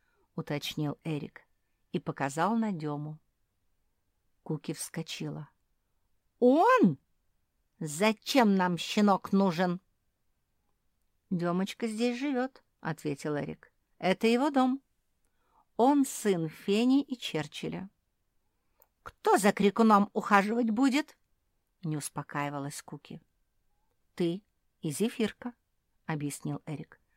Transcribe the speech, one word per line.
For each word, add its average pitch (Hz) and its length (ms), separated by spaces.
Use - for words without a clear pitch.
уточнил 147 720
Эрик - 380
и 180 80
показал 160 560
на 220 160
Дему. 151 480
Куки 160 300
вскочила. 151 760
«Он? 294 580
Зачем 202 800
нам 180 200
щенок 202 540
нужен?» 185 500
«Демочка 180 560
здесь 240 320
живет», — 269 460
ответил 151 560
Эрик. 151 360
«Это 185 280
его 240 240
дом. 262 320
Он 277 280
сын 180 440
Фени 247 540
и 247 140
Черчилля». 156 720
«Кто - 360
за 196 140
крикуном 208 640
ухаживать 214 560
будет?» — 262 460
не 156 120
успокаивалась 143 840
Куки. - 400
«Ты 175 260
и 160 100
Зефирка», — 220 640
объяснил 147 600
Эрик. - 340